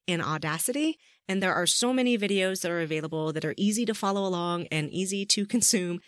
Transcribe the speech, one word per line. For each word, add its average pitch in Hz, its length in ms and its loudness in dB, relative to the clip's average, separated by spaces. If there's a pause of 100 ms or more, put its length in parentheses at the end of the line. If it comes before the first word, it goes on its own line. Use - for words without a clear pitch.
in 175 140 0
Audacity. 160 760 -2 (300)
And 190 140 0
there 185 120 2
are 175 120 2
so 240 260 2
many 247 240 4
videos 190 460 0
that 170 80 -2
are 170 100 0
available 156 520 -2
that 156 120 -4
are 156 120 -2
easy 214 300 2
to 214 80 -2
follow 196 300 0
along 175 460 -2
and 151 200 -2
easy 196 360 -2
to 208 180 2
consume. 185 640 2